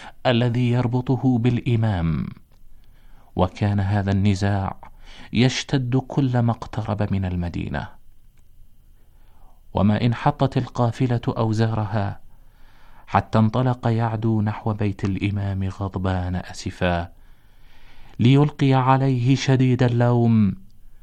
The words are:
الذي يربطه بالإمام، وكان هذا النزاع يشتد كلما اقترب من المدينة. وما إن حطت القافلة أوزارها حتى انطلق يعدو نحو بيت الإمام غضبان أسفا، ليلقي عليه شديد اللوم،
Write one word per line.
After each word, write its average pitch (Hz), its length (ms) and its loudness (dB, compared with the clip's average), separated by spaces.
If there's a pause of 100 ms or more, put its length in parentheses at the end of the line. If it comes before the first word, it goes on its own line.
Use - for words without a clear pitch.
(260)
الذي 123 440 2
يربطه 123 680 0
بالإمام، 110 880 0 (1080)
وكان 101 440 0
هذا 98 320 0
النزاع 98 640 0 (560)
يشتد 127 640 0
كلما 123 540 0
اقترب 104 640 -4
من 95 120 0
المدينة. 87 600 -4 (1900)
وما 104 280 2
إن 117 120 2
حطت 139 440 0
القافلة 120 680 0
أوزارها 107 920 -2 (880)
حتى - 320 0
انطلق 120 480 2
يعدو 113 540 0
نحو 107 320 -2
بيت 101 300 -4
الإمام 98 600 -2
غضبان 92 720 -4
أسفا، 87 760 -4 (1080)
ليلقي 139 540 4
عليه 131 640 4
شديد 131 480 2
اللوم، 117 720 4 (480)